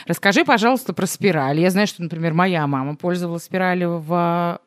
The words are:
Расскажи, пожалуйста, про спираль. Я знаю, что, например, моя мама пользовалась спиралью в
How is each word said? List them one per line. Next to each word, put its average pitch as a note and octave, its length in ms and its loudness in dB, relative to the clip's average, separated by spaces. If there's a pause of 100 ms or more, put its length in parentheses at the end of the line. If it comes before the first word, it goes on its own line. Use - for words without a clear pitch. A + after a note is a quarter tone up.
Расскажи, G3 380 2
пожалуйста, A#3+ 480 2
про F3+ 140 -2
спираль. D#3 520 0
Я F3+ 100 4
знаю, G3 180 2
что, - 140 -10
например, E3 320 -4
моя F3 340 2
мама C#3 280 -2
пользовалась F3 480 -4
спиралью F3+ 560 -2
в E3+ 680 0